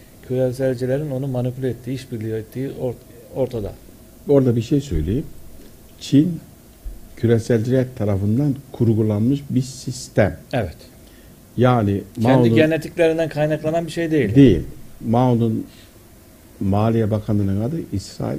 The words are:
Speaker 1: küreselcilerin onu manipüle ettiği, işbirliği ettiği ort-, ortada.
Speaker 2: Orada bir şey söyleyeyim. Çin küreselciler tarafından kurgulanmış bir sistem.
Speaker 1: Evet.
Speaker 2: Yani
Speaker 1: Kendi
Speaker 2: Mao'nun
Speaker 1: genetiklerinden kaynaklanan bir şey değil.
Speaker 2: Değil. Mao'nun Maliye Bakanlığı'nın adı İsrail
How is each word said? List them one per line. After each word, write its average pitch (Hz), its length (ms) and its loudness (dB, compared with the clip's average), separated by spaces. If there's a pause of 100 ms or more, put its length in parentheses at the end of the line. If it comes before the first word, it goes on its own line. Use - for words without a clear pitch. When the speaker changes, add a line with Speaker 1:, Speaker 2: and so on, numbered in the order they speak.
(280)
Speaker 1:
küreselcilerin 131 840 -2
onu 131 180 -6
manipüle 127 400 -4
ettiği, 123 260 -6
işbirliği 110 400 -8
ettiği 123 340 -8
ort-, - 680 -10
ortada. 120 360 -4 (560)
Speaker 2:
Orada 131 280 4
bir 117 60 2
şey 143 180 0
söyleyeyim. 92 460 -2 (760)
Çin 160 400 2 (760)
küreselciler 117 680 2 (120)
tarafından 107 580 0 (180)
kurgulanmış 113 680 2 (100)
bir 127 120 0
sistem. - 760 -2 (140)
Speaker 1:
Evet. 104 240 -4 (800)
Speaker 2:
Yani 113 440 2 (140)
Speaker 1:
Kendi 117 140 0
Speaker 2:
Mao'nun 123 260 6
Speaker 1:
genetiklerinden 160 720 2
kaynaklanan 156 580 -2
bir 156 60 -10
şey 165 180 -4
değil. 120 240 2
Speaker 2:
Değil. 120 260 8 (480)
Mao'nun 117 580 2 (920)
Maliye 107 500 2
Bakanlığı'nın 104 500 0
adı 135 160 -4 (160)
İsrail 117 460 -6